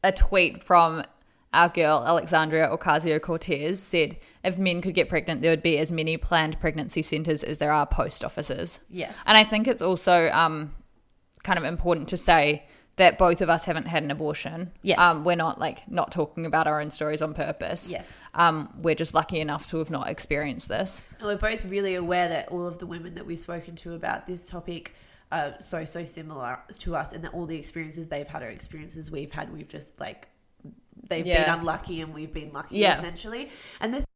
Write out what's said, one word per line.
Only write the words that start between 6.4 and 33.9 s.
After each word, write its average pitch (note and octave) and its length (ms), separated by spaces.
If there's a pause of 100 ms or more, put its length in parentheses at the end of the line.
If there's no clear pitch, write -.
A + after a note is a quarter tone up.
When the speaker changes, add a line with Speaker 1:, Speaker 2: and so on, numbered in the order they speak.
Speaker 1:
pregnancy D#3 420
centres D#3 400
as D3+ 160
there D3+ 140
are D3 120
post - 400
offices." - 540 (100)
Speaker 2:
Yes. - 260 (120)
Speaker 1:
And G#3+ 100
I G#3+ 80
think G#3+ 220
it's - 160
also, F3 480
um, D#3 440 (680)
kind F3+ 160
of E3 60
important E3 440
to F3+ 80
say D3 480 (320)
that F#3 220
both F3 240
of E3 80
us E3+ 140
haven't D#3+ 240
had D#3+ 160
an C#3+ 60
abortion. D#3 600 (120)
Speaker 2:
Yes. F#3 160
Speaker 1:
Um, D#3+ 260
we're F3 120
not, D#3+ 240
like, - 300
not - 220
talking E3 340
about D#3+ 200
our D3+ 140
own D3+ 100
stories D3+ 300
on D3+ 140
purpose. D#3+ 560
Speaker 2:
Yes. - 300 (140)
Speaker 1:
Um, D#3+ 460
we're E3 140
just E3 180
lucky D#3 280
enough D3 300
to E3 80
have D#3+ 120
not - 180
experienced D3 600
this. F#3+ 340 (160)
Speaker 2:
And G#3+ 80
we're G#3 100
both G#3+ 300
really F#3+ 300
aware F3 320
that D#3+ 200
all F3 180
of E3+ 120
the F3 80
women E3 300
that - 100
we've E3 120
spoken E3+ 380
to E3+ 180
about - 320
this F3+ 220
topic E3+ 460 (360)
are D3 300
so, D#3+ 240
so E3 220
similar C#3 520 (200)
to E3+ 180
us, D3+ 160
and E3 100
that - 120
all E3+ 100
the D#3+ 140
experiences D#3 500
they've D3 180
had D3 160
are A#2 60
experiences D#3 640
we've D3 200
had. D3+ 220
We've D3 160
just, - 320
like, - 260 (800)
they've E3 180
Speaker 1:
Yeah. E3 180
Speaker 2:
been E3 160
unlucky E3 400
and D#3+ 140
we've D#3 180
been D3+ 180
lucky, D3 280
Speaker 1:
Yeah. F#3 200
Speaker 2:
essentially. A3 520 (280)
And A3+ 140